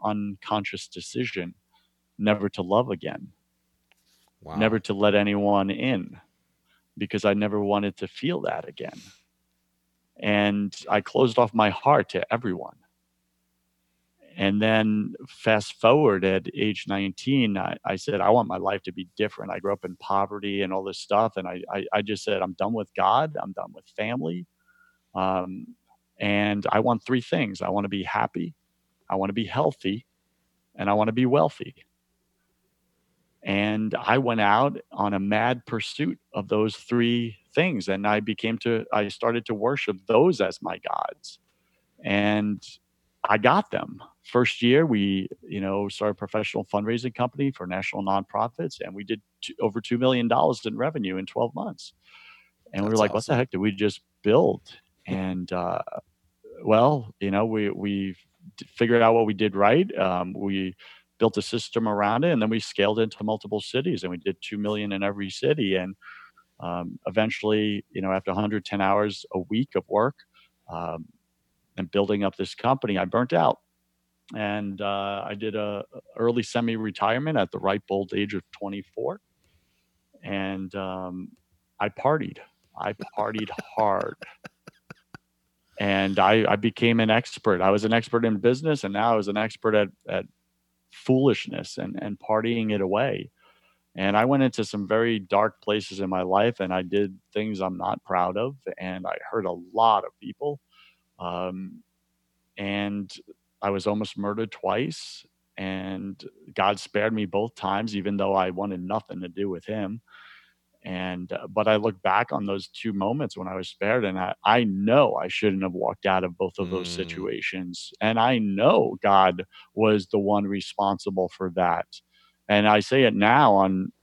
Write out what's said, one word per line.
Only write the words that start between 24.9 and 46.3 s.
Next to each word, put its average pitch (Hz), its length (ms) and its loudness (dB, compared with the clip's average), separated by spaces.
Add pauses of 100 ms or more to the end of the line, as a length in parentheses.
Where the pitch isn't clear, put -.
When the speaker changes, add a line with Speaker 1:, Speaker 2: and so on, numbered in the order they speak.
Speaker 1:
Um, 95 600 -4 (440)
and 104 520 0
I 104 80 4
want 117 240 0
three 123 180 0
things. 113 400 -4
I 92 80 -2
wanna 101 200 -2
be 98 140 -4
happy, 87 500 -4 (560)
I 98 60 -4
wanna 98 180 -2
be 110 120 -2
healthy, 117 600 -2 (720)
and 98 140 0
I 101 40 6
wanna 107 180 4
be 123 140 2
wealthy." 147 500 2 (1700)
And 104 540 -2
I 117 240 2
went 117 220 2
out 107 380 4 (120)
on 101 220 0
a 98 60 0
mad 110 460 0
pursuit - 540 -6 (140)
of 101 160 -6
those 107 260 2
three 120 600 0 (180)
things. 151 320 0
And 98 180 -2
I 104 140 2
became 110 400 -2
to, 113 340 -2
I 104 140 2
started 117 400 -2
to 117 80 -2
worship 110 420 -2 (100)
those 131 320 6
as 92 220 -2
my 90 160 -6
gods. - 640 -6 (640)
And 104 580 0 (640)
I 104 140 6
got 127 340 4
them. - 300 -6 (220)
First - 380 0
year, 131 240 6
we, 98 420 2 (140)
you - 180 -8
know, 98 300 -2
started 107 220 -2
a 92 40 -4
professional 107 500 -4